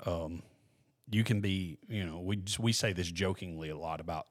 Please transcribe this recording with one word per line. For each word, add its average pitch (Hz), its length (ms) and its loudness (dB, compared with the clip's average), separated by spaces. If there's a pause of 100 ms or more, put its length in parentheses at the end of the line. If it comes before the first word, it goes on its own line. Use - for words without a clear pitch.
um, 85 380 -2 (680)
you 110 140 4
can 107 160 4
be, 92 380 0 (100)
you 104 160 -2
know, 85 160 -4
we 98 160 0
just, 98 220 -2
we 113 140 4
say 110 200 2
this 87 180 0
jokingly 85 600 0
a 76 80 -6
lot 80 220 -4
about 80 300 -4